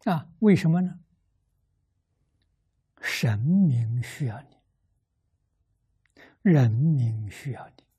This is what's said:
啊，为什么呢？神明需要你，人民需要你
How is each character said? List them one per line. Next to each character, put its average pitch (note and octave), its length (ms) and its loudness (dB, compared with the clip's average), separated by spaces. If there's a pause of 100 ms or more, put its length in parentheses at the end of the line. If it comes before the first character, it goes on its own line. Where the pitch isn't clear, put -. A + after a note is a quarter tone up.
啊， E3+ 240 -4 (100)
为 G#3 160 6
什 E3 140 2
么 F3 120 2
呢？ F3+ 180 -6 (2000)
神 - 400 -4
明 B2 640 0
需 - 240 -8
要 G#2+ 160 -8
你， - 160 -20 (1800)
人 C#3+ 300 4
民 A#2 580 -2
需 - 220 -14
要 - 240 -14
你 - 80 -20 (160)